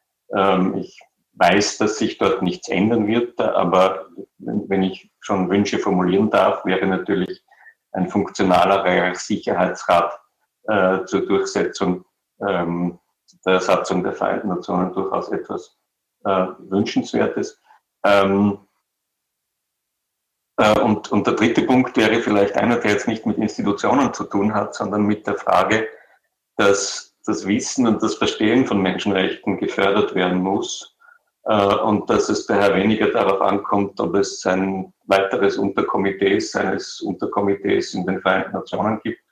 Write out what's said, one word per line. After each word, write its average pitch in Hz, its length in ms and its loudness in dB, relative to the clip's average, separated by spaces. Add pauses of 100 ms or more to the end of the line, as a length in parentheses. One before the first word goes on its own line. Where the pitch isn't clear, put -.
(360)
Ähm, 95 420 2
ich - 220 -10 (340)
weiß, 92 440 2
dass - 220 0
sich - 180 -2
dort - 240 0
nichts - 260 -4
ändern 107 380 2
wird, 120 340 0
aber - 680 2 (320)
wenn, - 300 -6
wenn 95 120 2
ich - 380 -4
schon 92 320 -2
Wünsche 101 260 2
formulieren 95 540 2
darf, 95 340 2
wäre 92 220 0
natürlich 92 560 -2 (520)
ein 92 140 -2
funktionalerer 92 1040 2
Sicherheitsrat, 90 1080 -2 (440)
äh, 95 420 0
zur 95 220 -2
Durchsetzung, 95 760 -2 (440)
ähm, 87 500 -2 (480)
der 92 140 4
Satzung 90 440 0
der - 100 -4
Vereinten 98 340 -4
Nationen 90 460 -4
durchaus - 360 -4
etwas, - 480 -10 (480)
äh, 92 220 0 (100)
Wünschenswertes. - 1040 -2 (420)
Ähm, 98 540 4 (2000)
äh, 107 220 4
und, - 320 0
und 101 160 2
der 117 60 2
dritte 113 300 2
Punkt 127 340 2
wäre 110 240 4
vielleicht 101 340 2
einer, 117 220 2
der 107 140 0
jetzt - 160 -2
nicht 110 180 -4
mit 107 120 -2
Institutionen 107 760 0
zu - 120 -8
tun 104 280 0
hat, 104 220 -4
sondern 104 280 -2
mit 104 240 0
der 101 80 -2
Frage, 98 520 0 (720)
dass - 580 0 (100)
das 98 220 -4
Wissen 113 400 0
und 110 160 2
das 101 120 -2
Verstehen 113 500 2
von 104 160 0
Menschenrechten 95 760 -2
gefördert 101 560 0
werden 92 280 0
muss, 101 540 -4 (500)
äh, 104 300 2
und 104 340 0
dass 104 200 2
es - 160 -2
daher 101 300 2
weniger 104 340 2
darauf 101 320 2
ankommt, 98 580 0
ob - 160 -2
es - 300 -2
ein 95 480 -2 (120)
weiteres 98 520 0
Unterkomitee 98 800 0
ist, - 180 -4
eines 95 460 -6
Unterkomitees 101 920 -2
in 92 120 -6
den 95 160 -4
Vereinten 95 320 -2
Nationen 104 500 -4
gibt 120 180 -8 (100)